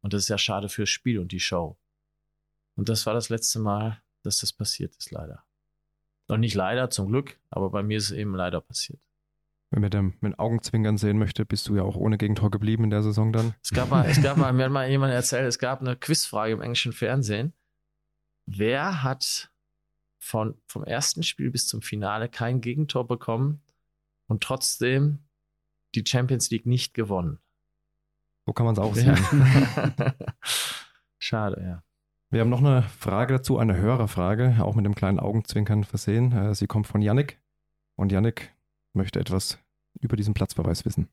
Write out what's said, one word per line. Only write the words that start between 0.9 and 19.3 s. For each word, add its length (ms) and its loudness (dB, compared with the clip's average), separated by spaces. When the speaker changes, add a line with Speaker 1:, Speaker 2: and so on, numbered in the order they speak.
Speaker 1:
und 120 -6
die 80 -6
Show. 380 -4
Und 140 -2
das 160 -2
war 80 0
das 160 -2
letzte 300 -4
Mal, 420 -2
dass 160 -2
das 140 -6
passiert 420 -6
ist, 160 -16
leider. 320 -14
Und 140 0
nicht 140 0
leider, 340 0
zum 180 -4
Glück, 320 -2
aber 200 -2
bei 140 -2
mir 140 -2
ist 80 -2
es 60 -6
eben 240 -6
leider 260 -2
passiert. 380 -12
Speaker 2:
Wenn 120 0
man 80 2
dem 320 0
mit 180 -4
Augenzwinkern 580 0
sehen 200 2
möchte, 280 -2
bist 220 -4
du 80 0
ja 80 2
auch 140 -4
ohne 200 0
Gegentor 340 0
geblieben 340 0
in 40 2
der 140 2
Saison 300 2
dann. 280 0
Speaker 1:
Es 100 -8
gab 180 0
mal, 160 4
es 160 4
gab 160 2
mal, 160 4
mir 120 2
hat 60 0
mal 180 -2
jemand 240 2
erzählt, 320 0
es 140 -2
gab 220 -4
eine 160 -4
Quizfrage 560 -2
im 80 -4
englischen 320 -4
Fernsehen. 600 -2
Wer 580 -2
hat 480 -4